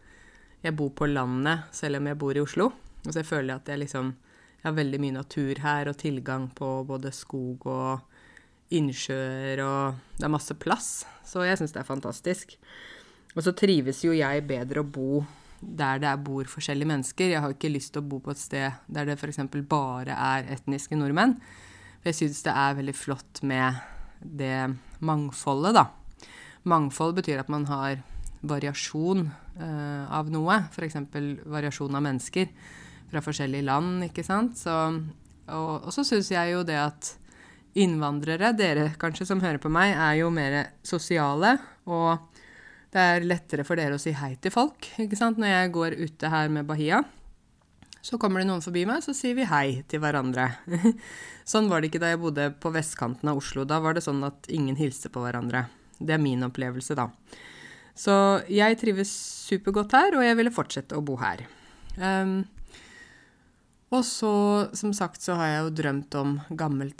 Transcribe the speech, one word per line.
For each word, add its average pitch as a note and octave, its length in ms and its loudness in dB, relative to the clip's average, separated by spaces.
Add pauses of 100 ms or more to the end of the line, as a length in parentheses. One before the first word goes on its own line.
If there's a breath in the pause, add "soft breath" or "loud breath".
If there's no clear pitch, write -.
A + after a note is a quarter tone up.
(640 soft breath)
jeg D#3+ 160 -2
bor C#3+ 160 -2
på D3 160 0
landet, C#3 640 0
selv C#3+ 240 -2
om C#3+ 80 -2
jeg C#3+ 160 -4
bor C#3 160 0
i D3 60 2
Oslo. G3 260 2 (320 loud breath)
Og D3+ 80 -8
så D#3 160 -4
føler C3+ 240 -2
jeg C3 120 -8
at D3 100 -8
jeg C#3+ 100 -4
liksom, C3 300 -4 (480 soft breath)
jeg E3 80 -2
har D#3 100 0
veldig C#3 240 0
mye C3 140 -2
natur C#3 480 -4
her, D3 260 0
og C#3+ 80 -8
tilgang C3 560 -4
på C3+ 160 -4 (160)
både C3+ 240 -6
skog B2+ 560 -8
og - 1040 -8
innsjøer, C3+ 920 -2
og C#3 520 -2
det - 60 -4
er D3+ 160 2
masse D3+ 160 -8
plass. - 380 -2 (340 loud breath)
Så F#3 160 -4
jeg F#3 160 2
synes D#3 160 -4
det C3+ 80 -6
er - 60 -14
fantastisk. C#3 640 -6 (800 loud breath)
Og E3 120 -4
så F3+ 120 2
trives D3 480 4
jo E3 100 4
jeg D3 340 2
bedre C3+ 340 -2
å C#3+ 40 -4
bo C#3+ 360 0 (400 loud breath)
der C#3 380 -2
det D3 80 0
er, C#3 100 0
bor C3+ 300 -6
forskjellige D3 400 -2
mennesker. D3+ 440 0
Jeg D#3 80 0
har C#3 120 -2
ikke D#3 180 -2
lyst C#3+ 240 -4
til D3 80 -4
å C#3+ 80 -8
bo C#3 120 -6
på C#3+ 100 -6
et - 80 -10
sted C3+ 400 -4 (100)
der D3 160 -2
det D3 140 -2
for D3 100 -6
eksempel C#3+ 340 -4
bare C3+ 500 0
er C3 380 0
etniske C#3 460 -4
nordmenn. F3 380 4 (640 loud breath)
For E3+ 100 0
jeg D#3+ 80 -2
synes D3 260 -2
det D#3 140 0
er C#3 180 4
veldig C#3 200 -4
flott - 500 -8
med B2+ 320 2 (400 loud breath)
det C3+ 380 -4 (460 loud breath)
mangfoldet, D3+ 760 2
da. C3+ 80 8 (800 loud breath)
Mangfold D#3+ 500 2
betyr D3 240 -2
at C3+ 100 -6
man D3 160 -2
har C#3 360 -4 (400 loud breath)
variasjon, D3+ 800 -2 (300 loud breath)
eh, D3 560 -6
av D#3 200 -2
noe, E3 280 4 (160)
for F3+ 80 -6
eksempel C#3+ 540 -6 (100)
variasjon D3 480 -4
av C#3+ 80 0
mennesker D3 480 -2 (600 loud breath)
fra D3+ 120 -4
forskjellige C#3 440 -2
land, F3 420 2
ikke E3+ 180 -8
sant? A3 320 0
Så, E3 160 -2 (720)
og, D#3+ 320 -4
og - 160 -10
så C#4 120 0
synes G3+ 240 2
jeg F3 220 2
jo F3+ 140 0
det D#3 120 0
at - 340 -2 (680 loud breath)
innvandrere, D#3+ 800 2
dere D3+ 340 4 (100)
kanskje E3 280 -2
som F#3+ 120 2
hører D#3 200 0
på D#3 120 0
meg, F#3 220 6
er D3+ 260 4
jo E3+ 120 2
mer C#3+ 260 2 (260)
sosiale, E3 680 4 (340 loud breath)
og E3 320 2 (720 loud breath)
det F#3 80 6
er F3 240 6
lettere E3 400 0
for E3+ 140 0
dere C#3+ 180 0
å C#3+ 40 -4
si D#3+ 120 -2
hei C#3 280 -6
til F#3+ 120 -2
folk, - 380 0 (100)
ikke G#3 160 0
sant? A3+ 240 2
Når G#3 80 4
jeg F#3 240 4
går E3 300 0
ute D#3 260 -4
her D#3 240 2
med D3 160 -2
Bahia, D#3 320 2 (1000 loud breath)
så A#3 180 -6
kommer F#3+ 200 2
det F#3+ 80 2
noen F3+ 120 0
forbi F3 240 -2
meg, B3+ 160 0
så C#4+ 140 -4
sier B3 220 -2
vi C4 100 0
hei C#3 420 2
til D3+ 140 -2
hverandre. C3 460 2 (180)
<laughs> F3 260 4 (560 loud breath)
Sånn G#3+ 220 4
var E3 100 4
det D#3 80 0
ikke E3 140 -2
da E3+ 80 2
jeg E3+ 100 0
bodde D3 280 0 (100)
på E3 160 -2
vestkanten D3 560 -2
av C#3+ 80 0
Oslo. C3+ 280 -4
Da D3+ 160 2
var D#3+ 120 2
det E3+ 80 -2
sånn C#3 240 0
at - 240 -10
ingen C3+ 240 0
hilste C#3 360 -2
på B2 120 -6
hverandre. A#2+ 420 -2 (380 loud breath)
Det D#3 120 2
er D#3 60 4
min B2+ 220 2
opplevelse, B2+ 560 -4
da. A#2+ 80 0 (880 loud breath)
Så - 180 2 (380)
jeg G#3+ 300 6
trives G3+ 300 0 (360)
supergodt G3+ 480 0
her, F4 220 6
og B3 80 6
jeg A#3 140 6
ville A#3 140 4
fortsette - 440 -4
å D3 80 -2
bo C#3 160 -2
her. A2 240 -4 (560 loud breath)
Ehm, F#3+ 420 2 (1500 loud breath)
og B3+ 140 4
så, G#3+ 260 0 (400)
som G#3 240 -2
sagt, F3+ 240 -4
så F3+ 160 0
har D#3+ 140 2
jeg D3+ 100 2
jo D#3+ 200 -2
drømt C#3+ 360 -2
om C#3+ 200 0 (200)
gammelt C#3 420 -2